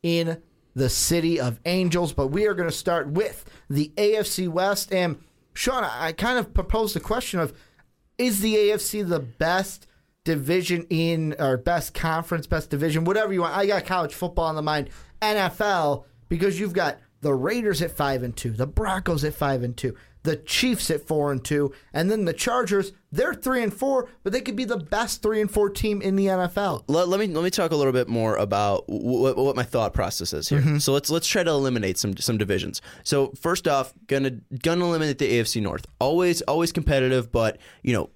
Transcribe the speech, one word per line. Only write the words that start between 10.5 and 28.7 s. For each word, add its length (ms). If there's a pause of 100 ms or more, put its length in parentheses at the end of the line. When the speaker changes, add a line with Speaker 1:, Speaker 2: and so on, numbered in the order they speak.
Speaker 1:
in, 480
or 200
best 360
conference, 540
best 220
division, 340
whatever 300
you 80
want? 160
I 80
got 200
college 280
football 320
on 100
the 60
mind, 280 (320)
N 140
F 240
L, 460 (240)
because 300
you've 140
got 240 (220)
the 140
Raiders 480
at 100
five 320
and 120
two, 160
the 160
Broncos 580
at 80
five 300
and 120
two, 200 (280)
the 140
Chiefs 520
at 160
four 280
and 100
two, 300 (180)
and 180
then 140
the 80
Chargers, 640 (180)
they're 220
three 280
and 120
four, 360 (140)
but 80
they 80
could 160
be 80
the 140
best 440
three 200
and 100
four 180
team 320
in 140
the 140
N 100
F 180
L. 300
Speaker 2:
Let, 220
let 100
me, 80
let 160
me 60
talk 220
a 40
little 160
bit 160
more 300
about 500